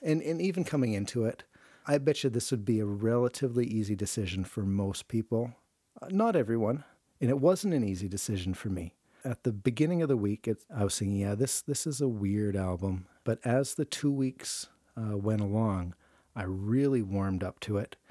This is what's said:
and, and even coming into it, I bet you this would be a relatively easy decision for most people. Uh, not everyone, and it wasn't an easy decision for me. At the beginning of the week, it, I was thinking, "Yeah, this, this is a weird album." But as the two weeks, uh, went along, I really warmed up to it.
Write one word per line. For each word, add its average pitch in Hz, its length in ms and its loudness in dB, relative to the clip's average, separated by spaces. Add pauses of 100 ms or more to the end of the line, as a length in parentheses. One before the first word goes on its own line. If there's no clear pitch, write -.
and, 156 200 2
and 165 200 -2
even 180 240 0
coming 127 280 2
into 101 300 0
it, - 220 -2 (420)
I 147 100 4
bet 143 260 2
you 135 60 2
this 113 220 0
would 107 140 0
be 110 160 4
a 104 40 0
relatively 120 800 2
easy 107 300 0
decision 95 480 -2
for 101 200 -4
most 98 440 0
people. 117 480 -2 (460)
Uh, 127 100 -12
not 214 240 2
everyone, 117 480 2 (380)
and 123 80 4
it 139 100 2
wasn't 180 340 4
an 123 120 2
easy 95 240 -2
decision 95 440 -2
for - 160 -6
me. 87 260 -6 (280)
At 123 200 -4
the 117 100 2
beginning 147 480 0
of 151 80 2
the 135 80 4
week, 104 300 -2
it, 110 160 -4 (100)
I 110 100 2
was 98 160 0
thinking, 101 180 0
"Yeah, 101 180 0
this, 127 260 0
this - 260 -4
is 139 140 -4
a 139 80 2
weird 101 480 0
album." 92 500 -2 (160)
But 117 220 -2
as 127 300 2
the 147 100 -2
two - 260 -2
weeks, - 560 -4 (300)
uh, 107 200 -2
went 104 240 2
along, 101 540 0 (400)
I 104 80 -6
really 113 580 0
warmed 98 420 -2
up - 180 -8
to 101 160 -2
it. - 180 -6 (160)